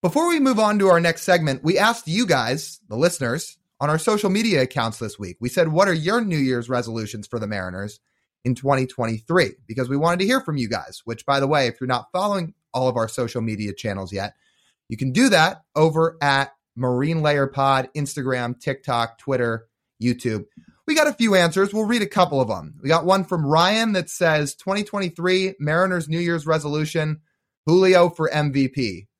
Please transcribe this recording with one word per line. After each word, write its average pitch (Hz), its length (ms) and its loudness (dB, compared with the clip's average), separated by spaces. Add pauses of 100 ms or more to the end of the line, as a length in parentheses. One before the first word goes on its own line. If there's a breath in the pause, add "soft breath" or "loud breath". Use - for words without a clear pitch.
Before 285 260 2
we 330 140 2
move 262 180 2
on 214 200 2
to 196 100 4
our 170 100 6
next 170 220 0
segment, 156 420 0
we 170 140 2
asked 220 320 2
you 208 160 0
guys, 139 640 -2
the 107 80 -8
listeners, 139 600 -2 (220)
on 143 100 0
our 156 80 2
social 208 320 0
media 196 340 2
accounts 117 360 -4
this - 180 -10
week. 90 220 -10
We 117 80 -6
said, 165 220 2
"What 180 180 4
are 180 60 2
your 170 260 0
New 190 180 -2
Year's 127 300 0
resolutions 113 580 -6
for 120 140 -8
the 107 80 -6
Mariners 98 540 -8 (420)
in 123 120 -2
twenty 135 300 0
twenty-three?" 113 680 -2 (120)
Because 123 220 -6
we 135 80 -4
wanted 170 240 0
to 190 60 0
hear 262 160 0
from 151 160 -6
you 120 100 -4
guys, 98 380 -8
which, - 200 -10
by 139 140 0
the 139 80 0
way, 139 200 2
if 113 120 -6
you're 127 80 -6
not 123 240 -4
following 190 420 -4 (200)
all 131 160 0
of 123 80 -4
our 113 100 -2
social 117 340 -6
media 107 320 -6
channels 98 380 -8
yet, 101 220 -8 (560)
you 113 80 -8
can 131 160 -2
do 240 160 4
that 175 320 2 (120)
over 160 480 2
at 139 300 0 (240)
Marine 127 460 0
Layer 147 260 2
Pod, 135 480 0
Instagram, 127 640 -4
TikTok, 123 600 -4
Twitter, 117 480 -2 (340)
YouTube. 120 420 -2 (420 soft breath)
We 311 100 0
got 302 120 4
a 294 60 -2
few 220 220 2
answers. 185 380 2
We'll 214 120 0
read 226 160 0
a 190 60 -2
couple 147 340 2
of 113 80 0
them. 80 320 -8
We 135 80 -6
got 160 160 2
one 190 180 2
from 170 220 -2
Ryan 196 480 2
that 180 160 -2
says, 151 440 0
"Twenty 202 300 -4
twenty-three 185 800 -2
Mariners 165 480 0
New 160 100 -2
Year's 170 260 -2
resolution, 151 760 -2 (440)
Julio 180 440 6
for 160 200 -2
M 147 220 0
V 135 160 2
P." 104 400 -6 (120)